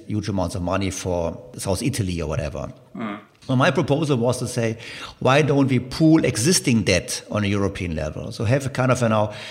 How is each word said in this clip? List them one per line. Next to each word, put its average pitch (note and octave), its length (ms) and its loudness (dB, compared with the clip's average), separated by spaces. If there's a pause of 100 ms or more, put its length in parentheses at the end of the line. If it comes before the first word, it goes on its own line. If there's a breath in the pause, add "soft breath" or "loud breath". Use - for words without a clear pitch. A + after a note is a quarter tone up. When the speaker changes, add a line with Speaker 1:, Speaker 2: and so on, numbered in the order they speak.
Speaker 1:
huge G#2+ 220 -4
amounts F#2 260 -2
of F2+ 80 -4
money F#2+ 260 0
for F2 500 -4 (180)
South G2 260 -2
Italy F#2 380 -2
or D2+ 60 -4
whatever. D2 460 -6 (220)
Speaker 2:
Mm. G#2+ 240 -8 (260)
Speaker 1:
So C3 100 -2
my C#3+ 140 4
proposal C#3+ 480 0
was B2 220 0
to A#2+ 80 -6
say, A2+ 320 -2 (400 loud breath)
"Why C#3 240 4
don't C#3 240 4
we C3+ 100 2
pool D#3+ 480 4
existing B2 600 2
debt - 440 0
on G#2 140 0
a G2+ 40 0
European G2 480 -2
level?" D2+ 360 -6
So - 140 -6
have C3+ 200 2
a B2+ 40 -4
kind B2+ 220 2
of, B2+ 120 2
you A2+ 60 4
know, G#2+ 220 2 (180 loud breath)